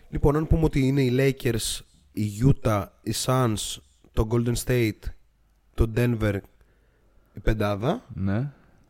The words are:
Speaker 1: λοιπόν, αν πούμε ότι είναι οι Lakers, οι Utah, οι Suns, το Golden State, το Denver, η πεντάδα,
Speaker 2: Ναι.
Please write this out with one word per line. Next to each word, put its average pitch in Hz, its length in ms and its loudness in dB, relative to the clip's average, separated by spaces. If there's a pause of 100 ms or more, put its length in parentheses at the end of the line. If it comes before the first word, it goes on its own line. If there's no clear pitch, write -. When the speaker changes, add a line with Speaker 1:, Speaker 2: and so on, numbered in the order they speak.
Speaker 1:
λοιπόν, 147 260 2
αν 156 120 0
πούμε 165 160 2
ότι 151 240 2
είναι 139 140 2
οι 127 180 2
Lakers, 131 600 0 (320)
οι 107 140 -2 (200)
Utah, 110 400 2 (180)
οι 110 100 -4 (120)
Suns, 127 520 -2 (360)
το 120 180 0
Golden 120 220 0 (120)
State, 120 340 -2 (760)
το 113 220 0
Denver, 110 420 0 (960)
η - 60 -16
πεντάδα, 107 720 -2
Speaker 2:
Ναι. 98 380 -2 (380)